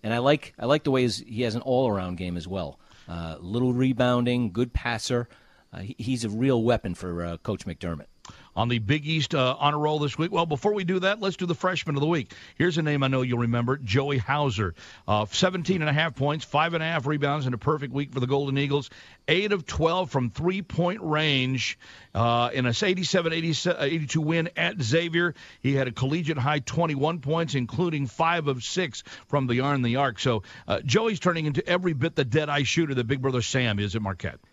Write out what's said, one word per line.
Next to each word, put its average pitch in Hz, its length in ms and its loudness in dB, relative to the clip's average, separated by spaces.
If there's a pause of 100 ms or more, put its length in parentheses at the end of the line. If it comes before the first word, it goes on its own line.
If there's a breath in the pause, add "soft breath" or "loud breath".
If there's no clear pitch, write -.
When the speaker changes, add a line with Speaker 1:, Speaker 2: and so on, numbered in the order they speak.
Speaker 1:
and 110 100 -2
I 117 40 0
like, 139 420 2
I 110 60 -6
like 147 180 2
the 143 80 2
way 127 120 4
his, 120 220 0
he 110 180 -4
has 113 120 0
an 120 60 -4
all-around 104 560 0
game 90 180 -4
as 85 120 -8
well. 87 320 -6 (280 soft breath)
Uh, 82 320 -8
little 117 320 0
rebounding, 123 800 2
good 120 220 0
passer. 120 560 -2 (420 soft breath)
Uh, - 80 -14
he, 98 200 -10
he's 117 260 -2
a 107 40 -2
real 117 340 2
weapon 110 320 0
for, 85 280 -6
uh, 85 140 -6
Coach - 280 -6
McDermott. 82 420 -8 (480 loud breath)
Speaker 2:
On 117 140 0
the 120 100 0
Big 143 260 0
East, 156 300 0
uh, 131 240 2
honor 147 180 2
roll 151 220 0
this 147 180 -2
week. 160 140 -2
Well, 170 160 2
before 165 260 0
we 202 120 -2
do 185 140 2
that, 196 200 0
let's 196 160 -2
do 185 100 -4
the 170 80 0
freshman 170 420 -2
of 139 60 0
the 147 60 2
week. 160 240 0 (240 loud breath)
Here's 165 220 2
a 170 40 2
name 147 220 2
I 135 40 4
know 131 140 2
you'll 123 160 0
remember, 120 400 2
Joey 139 400 0
Hauser. 117 560 0 (340 loud breath)
Uh, 107 180 2
seventeen 185 560 0
and 151 80 0
a 143 40 2
half 151 220 2
points, 143 280 0
five 165 300 2
and 165 80 0
a 160 60 -2
half 160 180 -2
rebounds 147 400 0
in 127 80 0
a 117 40 -2
perfect 143 360 -2
week 139 200 -4
for 131 80 -2
the 123 40 0
Golden 139 320 0
Eagles. 143 320 0 (380 loud breath)
Eight 190 240 2
of 185 160 -2
twelve 165 420 0
from 123 220 0
three-point 180 720 -2
range, 139 760 0 (380 loud breath)
uh, 120 380 4
in 127 120 0
a 120 160 2
eighty-seven 185 520 0
eighty-two 165 880 0
win 165 340 0
at 175 260 -2
Xavier. 165 540 0 (240 loud breath)
He 135 140 0
had 135 140 0
a 123 40 -6
collegiate 147 460 -2
high 143 220 0
twenty-one 151 600 -2
points, 156 340 -2
including 143 540 0
five 165 400 0
of 127 160 -2
six 175 400 -4 (240 loud breath)
from 143 180 0
beyond 127 400 2
the 120 120 2
arc. 135 200 2
So, 113 240 2 (260 loud breath)
uh, - 120 0
Joey's 202 400 2
turning 165 260 2
into 151 220 -2
every 180 260 2
bit 151 220 -2
the 139 100 2
dead-eye 147 380 2
shooter 147 320 0
that 123 100 2
Big 131 160 -2
Brother 127 220 0
Sam 120 340 0
is 104 180 -2
at 113 60 -2
Marquette. 98 380 -6 (140)